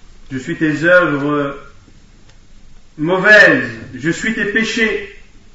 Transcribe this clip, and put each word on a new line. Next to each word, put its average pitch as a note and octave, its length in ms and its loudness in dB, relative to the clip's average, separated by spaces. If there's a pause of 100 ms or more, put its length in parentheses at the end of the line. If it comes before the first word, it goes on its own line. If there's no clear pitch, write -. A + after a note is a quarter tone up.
(320)
je C3 60 -8
suis D#3+ 180 -8
tes D3+ 280 -2
œuvres D3 720 2 (1400)
mauvaises, F3+ 760 4 (240)
je C3 160 -4
suis A3 240 -4
tes A3 120 -4
péchés. » A3 680 -4 (380)